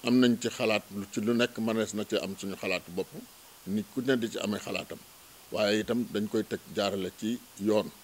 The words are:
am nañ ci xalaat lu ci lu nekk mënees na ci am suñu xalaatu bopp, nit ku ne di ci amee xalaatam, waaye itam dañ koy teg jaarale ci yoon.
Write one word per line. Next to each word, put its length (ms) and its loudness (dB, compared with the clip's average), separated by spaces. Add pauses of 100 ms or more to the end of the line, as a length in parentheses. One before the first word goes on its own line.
am 160 6
nañ 200 6
ci 100 0
xalaat 340 0 (120)
lu 160 -6
ci 100 -4
lu 120 2
nekk 260 2
mënees 340 0
na 120 -2
ci 100 -2
am 220 -2
suñu 180 -6
xalaatu 360 -4
bopp, 160 -4 (600)
nit 260 -2
ku 80 -2
ne 160 4
di 120 -2
ci 100 -8
amee 200 -2
xalaatam, 380 -8 (540)
waaye 280 2
itam 340 0
dañ 140 0
koy 160 0
teg 160 -4 (160)
jaarale 440 0
ci 200 -2 (200)
yoon. 300 2 (140)